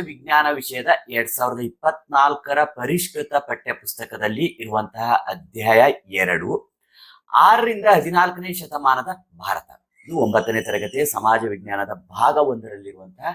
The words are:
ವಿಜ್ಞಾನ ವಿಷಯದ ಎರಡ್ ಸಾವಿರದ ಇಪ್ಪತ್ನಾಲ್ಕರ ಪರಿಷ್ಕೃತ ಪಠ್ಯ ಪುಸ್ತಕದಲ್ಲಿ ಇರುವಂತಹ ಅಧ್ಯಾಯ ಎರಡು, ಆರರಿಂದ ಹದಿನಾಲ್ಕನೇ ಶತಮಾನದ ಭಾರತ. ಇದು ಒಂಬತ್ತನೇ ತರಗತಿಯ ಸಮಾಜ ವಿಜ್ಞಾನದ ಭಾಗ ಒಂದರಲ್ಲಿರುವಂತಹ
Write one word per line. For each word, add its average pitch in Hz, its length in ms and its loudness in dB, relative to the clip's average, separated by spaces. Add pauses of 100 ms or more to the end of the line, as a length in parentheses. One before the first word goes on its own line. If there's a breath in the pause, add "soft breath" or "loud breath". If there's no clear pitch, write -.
ವಿಜ್ಞಾನ 151 480 0
ವಿಷಯದ 127 340 -8 (240)
ಎರಡ್ 117 180 -2
ಸಾವಿರದ 120 300 -2
ಇಪ್ಪತ್ನಾಲ್ಕರ 139 1040 -2
ಪರಿಷ್ಕೃತ 147 720 -4
ಪಠ್ಯ 120 340 -6
ಪುಸ್ತಕದಲ್ಲಿ 107 720 -6 (180)
ಇರುವಂತಹ 110 520 -2 (120)
ಅಧ್ಯಾಯ 113 680 4 (160)
ಎರಡು, 92 420 0 (840 soft breath)
ಆರರಿಂದ 214 600 4
ಹದಿನಾಲ್ಕನೇ 175 580 0
ಶತಮಾನದ 147 580 -2 (260)
ಭಾರತ. - 320 -6 (380)
ಇದು 165 100 -8
ಒಂಬತ್ತನೇ 110 460 0
ತರಗತಿಯ 104 420 -4
ಸಮಾಜ 113 400 0
ವಿಜ್ಞಾನದ 101 480 -6 (180)
ಭಾಗ 135 260 0
ಒಂದರಲ್ಲಿರುವಂತಹ 107 1000 -6